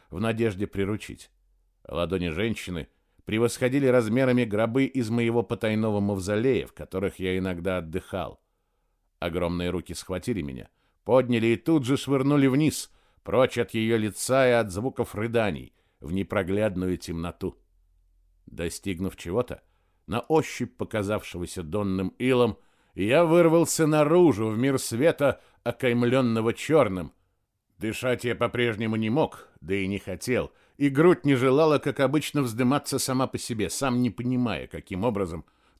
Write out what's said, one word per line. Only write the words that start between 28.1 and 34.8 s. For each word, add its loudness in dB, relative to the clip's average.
я -2
по-прежнему -2
не -2
мог, -2
да -4
и -2
не -4
хотел — -4
и 0
грудь 4
не 4
желала, 4
как -4
обычно, 0
вздыматься 0
сама 0
по -8
себе, -4
сам -2
не 2
понимая, -2
каким -8